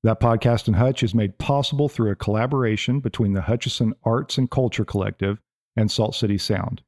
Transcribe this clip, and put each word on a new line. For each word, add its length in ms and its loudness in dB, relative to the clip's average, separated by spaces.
That 160 2
Podcast 480 2
in 60 2
Hutch 300 2
is 100 -2
made 240 0
possible 500 0
through 220 0
a 60 0
collaboration 840 0
between 320 0
the 100 0
Hutchison 500 -2
Arts 360 0
and 100 0
Culture 340 0
Collective 560 -2
and 160 2
Salt 240 0
City 240 0
Sound. 480 -4